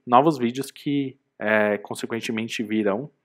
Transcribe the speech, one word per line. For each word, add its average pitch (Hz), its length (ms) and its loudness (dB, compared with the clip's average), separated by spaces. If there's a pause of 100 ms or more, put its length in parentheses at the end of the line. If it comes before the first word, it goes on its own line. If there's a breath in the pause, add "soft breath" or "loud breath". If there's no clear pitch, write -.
novos 135 320 4
vídeos 123 340 -4
que, 139 440 -4 (240)
é, 104 380 2
consequentemente 113 840 -6
virão. 107 480 0 (160)